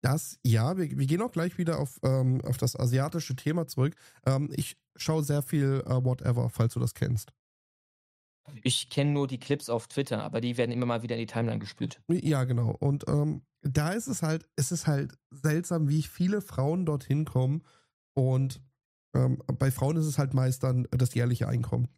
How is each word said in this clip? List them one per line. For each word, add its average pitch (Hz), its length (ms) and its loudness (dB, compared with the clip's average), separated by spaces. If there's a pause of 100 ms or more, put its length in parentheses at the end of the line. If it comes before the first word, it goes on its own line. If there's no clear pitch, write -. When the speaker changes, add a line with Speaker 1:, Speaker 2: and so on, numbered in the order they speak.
Speaker 1:
Das, 135 420 -4
ja, 120 320 2
wir, 165 220 -2
wir 135 80 0
gehen 165 160 2
auch 247 100 -4
gleich 170 240 -2
wieder 165 220 0
auf, 135 240 -4
ähm, 131 420 2
auf 127 140 -2
das - 200 0
asiatische 131 580 0
Thema 160 300 0
zurück. 131 280 0 (320)
Ähm, 135 280 2
ich - 220 -4 (200)
schaue 160 280 0
sehr 143 180 2
viel, 135 440 2
äh, 127 180 2
Whatever, 120 460 2
falls 117 240 2
du 120 60 -2
das 123 140 0
kennst. - 380 -2 (1300)
Speaker 2:
Ich - 260 0
kenn 147 220 2
nur 143 160 0
die 127 100 -6
Clips - 320 -2
auf 117 160 -2
Twitter, 127 380 -2
aber 113 160 -2
die 120 160 -2
werden 120 160 0
immer 123 140 0
mal 120 180 0
wieder 120 100 -4
in 113 60 -4
die 113 120 -4
Timeline 113 280 -2
gespült. - 480 -8
Speaker 1:
Ja, 156 360 2
genau. 120 260 0 (100)
Und, 143 280 0
ähm, 147 340 0 (200)
da 147 300 0
ist 226 160 -4
es 233 140 -2
halt, 160 240 -2 (100)
es 139 160 0
ist 165 140 -2
halt 139 280 0 (160)
seltsam, 156 580 0
wie 151 140 2
viele 196 400 0
Frauen 165 420 0
dorthin 151 400 0
kommen. 135 380 0 (520)
Und, 131 460 2 (560)
ähm, 127 260 2 (160)
bei 135 120 2
Frauen 139 260 0
ist 156 100 0
es 143 120 -2
halt 135 160 0
meist 131 280 2
dann 127 280 2
das 127 240 2
jährliche 120 340 2
Einkommen 120 500 0